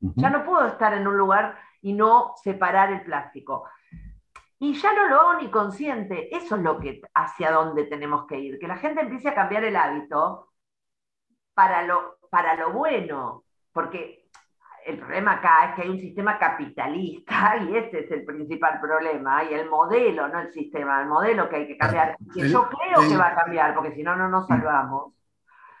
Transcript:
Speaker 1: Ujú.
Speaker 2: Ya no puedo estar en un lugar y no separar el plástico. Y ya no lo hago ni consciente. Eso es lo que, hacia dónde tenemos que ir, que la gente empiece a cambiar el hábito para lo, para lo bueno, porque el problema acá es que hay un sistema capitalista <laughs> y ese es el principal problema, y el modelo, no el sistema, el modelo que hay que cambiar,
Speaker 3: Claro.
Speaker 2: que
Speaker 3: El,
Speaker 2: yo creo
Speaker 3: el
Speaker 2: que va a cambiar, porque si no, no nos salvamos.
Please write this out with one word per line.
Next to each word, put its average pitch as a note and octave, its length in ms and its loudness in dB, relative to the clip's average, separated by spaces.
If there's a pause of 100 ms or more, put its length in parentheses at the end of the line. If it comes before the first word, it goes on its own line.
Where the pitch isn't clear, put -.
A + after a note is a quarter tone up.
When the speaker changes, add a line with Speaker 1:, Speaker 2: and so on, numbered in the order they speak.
Speaker 1:
Ujú. F2+ 200 -4
Speaker 2:
Ya C4+ 100 4
no D4 140 0
puedo E4 220 4
estar A3 280 2
en G3 120 -2
un G3+ 100 0
lugar G3 420 4 (220)
y G3 140 -4
no A3+ 480 6
separar F#3+ 500 2
el F#3 100 -6
plástico. C#3 600 -8 (920)
Y C#4+ 160 -2
ya G4 200 2
no G4+ 140 4
lo C#4+ 120 6
hago F4 200 6
ni A#3 100 -10
consciente. G3+ 840 -4
Eso E4+ 220 -4
es F#3 60 -2
lo D#3 160 0
que, C#3+ 220 -10 (140)
hacia D#3+ 360 0
dónde D#3+ 340 0
tenemos D3 420 -6
que C#3 120 -10
ir, C#3 200 -10
que E3+ 100 -12
la F#3 80 -6
gente D4+ 240 -4
empiece C4 280 -4
a C4+ 60 -4
cambiar G3+ 300 -2
el G#3 120 -2
hábito D3+ 760 -2 (1040)
para F#3 280 4
lo, F3 340 -2 (140)
para E3+ 260 2
lo D#3+ 160 -2
bueno, E3+ 720 -4 (280)
porque - 520 -8 (640)
el D#3 120 -8
problema F#3 360 -2
acá E3+ 360 6
es - 60 -8
que F3+ 60 -6
hay F3+ 60 -4
un F#3+ 120 -6
sistema G3 380 -4
capitalista E3+ 1160 -2
<laughs> G3 120 -4
y G3+ 80 -2
ese G3 240 -4
es D3 100 -10
el D3 140 -6
principal D#3 560 -4
problema, D3+ 640 -2
y D3+ 100 -6
el D#3+ 140 -4
modelo, E3 600 2
no E3+ 120 -4
el E3+ 120 -12
sistema, C#3+ 500 -4
el C#3+ 60 -4
modelo F#3 400 2
que D#3 80 -4
hay D3 100 -4
que - 120 -14
cambiar, D#3+ 400 0
Speaker 3:
Claro. - 160 -18
Speaker 2:
que F3+ 80 -4
Speaker 3:
El, C#3 100 2
Speaker 2:
yo - 160 4
creo F4 340 2
Speaker 3:
el D4+ 60 6
Speaker 2:
que D4 80 4
va F3+ 120 4
a F3 60 -2
cambiar, E3+ 400 0
porque D#3 200 -4
si D3 80 -10
no, F3+ 140 -2
no F#3 120 0
nos F#3 180 0
salvamos. C#3 640 0 (680)